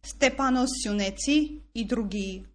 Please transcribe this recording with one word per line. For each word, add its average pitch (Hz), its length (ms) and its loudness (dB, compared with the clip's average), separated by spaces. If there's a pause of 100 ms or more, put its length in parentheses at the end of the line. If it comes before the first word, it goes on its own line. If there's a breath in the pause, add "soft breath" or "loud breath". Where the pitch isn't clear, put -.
Степанос 254 680 2 (120)
Сюнеци 269 800 0 (120)
и 226 100 -4
другие. 202 720 -4